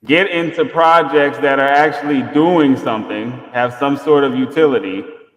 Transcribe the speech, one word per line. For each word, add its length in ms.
Get 240
into 340
projects 760
that 180
are 100
actually 540
doing 460
something, 540
have 220
some 240
sort 260
of 120
utility. 680